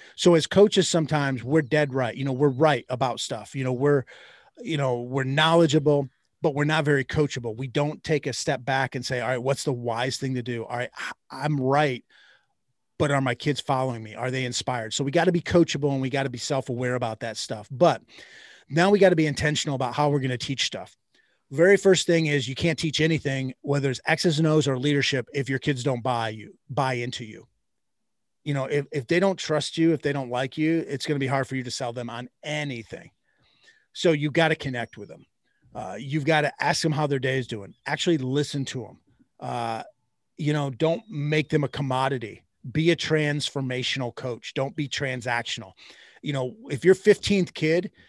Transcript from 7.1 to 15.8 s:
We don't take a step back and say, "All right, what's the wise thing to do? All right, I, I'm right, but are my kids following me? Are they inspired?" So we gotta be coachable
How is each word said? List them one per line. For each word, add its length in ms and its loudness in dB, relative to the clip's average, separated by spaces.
We 100 -8
don't 360 -4
take 240 -2
a 40 -2
step 320 -4
back 320 -2
and 100 -6
say, 140 -4
"All 80 -2
right, 140 -2
what's 240 -2
the 80 0
wise 440 -2
thing 180 -4
to 80 -4
do? 200 -6
All 140 -8
right, 200 -6
I, 140 -10
I'm 160 0
right, 460 2
but 140 0
are 80 2
my 160 0
kids 240 -2
following 420 -2
me? 140 -14
Are 160 -6
they 140 -2
inspired?" 480 -6
So 100 -2
we 80 -2
gotta 220 4
be 80 2
coachable 500 2